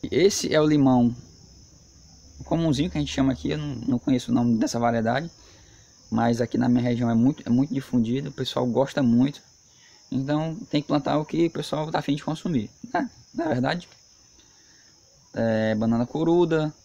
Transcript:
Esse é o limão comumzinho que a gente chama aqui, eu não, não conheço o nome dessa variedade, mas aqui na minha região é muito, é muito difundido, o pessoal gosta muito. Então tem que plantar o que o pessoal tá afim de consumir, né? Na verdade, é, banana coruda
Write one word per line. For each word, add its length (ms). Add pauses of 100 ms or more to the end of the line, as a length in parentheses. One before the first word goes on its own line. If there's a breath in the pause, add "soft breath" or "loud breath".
Esse 500
é 80
o 60
limão 480 (1300)
comumzinho 460
que 80
a 40
gente 120
chama 200
aqui, 180
eu 60
não, 180 (120)
não 120
conheço 320
o 20
nome 240
dessa 220
variedade, 500 (800 soft breath)
mas 320
aqui 160
na 100
minha 140
região 280
é 40
muito, 320
é 40
muito 240
difundido, 560
o 40
pessoal 320
gosta 360
muito. 400 (720 soft breath)
Então 440 (140)
tem 120
que 60
plantar 300
o 80
que 220
o 40
pessoal 380
tá 100
afim 160
de 80
consumir, 460 (240)
né? 160 (240)
Na 120
verdade, 420 (1500 soft breath)
é, 420
banana 300
coruda 680 (120)